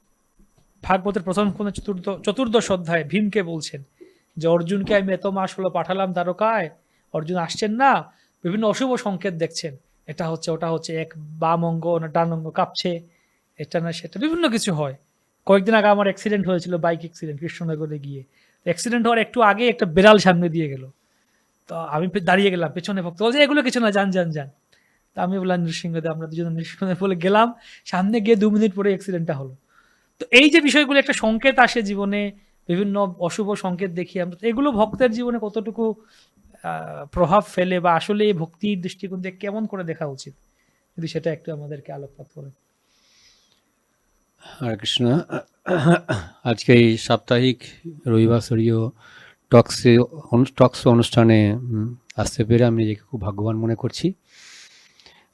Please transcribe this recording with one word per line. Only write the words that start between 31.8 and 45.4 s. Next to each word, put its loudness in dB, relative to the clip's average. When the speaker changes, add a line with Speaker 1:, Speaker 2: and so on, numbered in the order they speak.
Speaker 1:
জীবনে, -4
বিভিন্ন -2
অশুভ -2
সংকেত -4
দেখি -8
আমরা, -6
তো -8
এগুলো 0
ভক্তের 2
জীবনে -4
কতটুকু, -4
আহ, -10
প্রভাব 2
ফেলে -2
বা 2
আসলে 0
এই 2
ভক্তির -4
দৃষ্টিকোণ -10
থেকে -12
কেমন -8
করে -8
দেখা -8
উচিত, -14
যদি -8
সেটা -4
একটু -10
আমাদেরকে -14
আলোকপাত -18
করেন। -16
Speaker 2:
হরে -4
কৃষ্ণ। 0